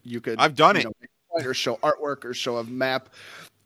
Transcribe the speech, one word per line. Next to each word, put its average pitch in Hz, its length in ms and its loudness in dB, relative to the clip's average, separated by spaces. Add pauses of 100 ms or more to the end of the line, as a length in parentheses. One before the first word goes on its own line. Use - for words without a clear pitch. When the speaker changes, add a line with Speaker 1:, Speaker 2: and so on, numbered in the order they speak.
Speaker 1:
you 120 160 -8
could, 113 200 -4
Speaker 2:
I've 139 180 4
done 180 200 8
Speaker 1:
you 160 40 2
Speaker 2:
it. 123 40 2
Speaker 1:
know, - 140 -6
make - 120 -20
a - 240 -20
point 151 120 -2
or 131 60 -2
show 123 300 -2
artwork 147 420 -2
or 120 80 -6
show 123 240 -4
a 117 80 -4
map, 131 460 -4 (560)